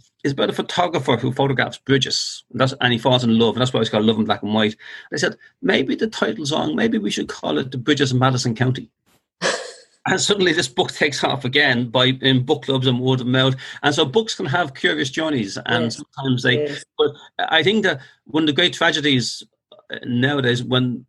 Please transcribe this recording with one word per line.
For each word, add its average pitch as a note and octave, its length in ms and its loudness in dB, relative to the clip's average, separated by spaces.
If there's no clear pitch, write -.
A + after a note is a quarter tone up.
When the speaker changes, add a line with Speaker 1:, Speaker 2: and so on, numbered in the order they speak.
Speaker 1:
"It's D3 80 0
about E3 180 0
a - 20 -6
photographer D#3+ 640 -2
who B2+ 160 -2
photographs C3+ 460 -2
bridges, - 720 -2
and A2 100 -4
that's, B2+ 200 2
and B2 120 2
he A2+ 60 0
falls B2+ 260 2
in A2+ 140 4
love, A2+ 160 4
and A#2 80 0
that's C3 100 -2
why A2+ 80 0
it's A2+ 80 0
called G#2+ 160 0
Love A2 140 2
in G#2+ 80 0
Black G#2 160 -2
and G#2 100 -4
White." G#2+ 240 0
They D#3+ 80 -8
said, E3 180 -2
"Maybe F#3+ 320 2
the A3+ 140 -2
title's - 440 -4
wrong. D#3+ 240 -2
Maybe A3+ 220 0
we G3 140 -4
should - 160 -4
call D#3+ 300 -4
it C3 120 -4
The C3+ 80 -8
Bridges C3+ 340 0
of B2+ 60 2
Madison B2 360 2
County." B2+ 360 -2
<laughs> - 100 0
And F#3 120 2
suddenly F#3+ 320 2
this E3 160 0
book - 240 -2
takes D#3 320 0
off C3+ 200 0
again B2+ 460 2
by, B2+ 220 4
in C3 220 4
book D3 180 0
clubs C3 240 0
and B2 140 2
word C3 200 2
of A#2 60 -4
mouth. C3 300 2
And C#3+ 100 4
so D#3+ 120 2
books A3 320 -2
can F#3 100 -6
have D#3 280 -2
curious D3+ 360 -2
journeys, D3 560 -4
and A#2+ 200 0
Speaker 2:
Yes. A2+ 100 -6
Speaker 1:
sometimes B2+ 480 -4
they, C3 140 4
Speaker 2:
Yes. C#3+ 160 -10
Speaker 1:
but D3 140 2
I D#3+ 240 2
think G3+ 180 2
that E3+ 160 0
one D#3+ 200 0
of - 20 2
the D3+ 60 2
great E3+ 200 2
tragedies, D3 720 0
uh, - 140 -10
nowadays, B2 580 2
when B2 460 0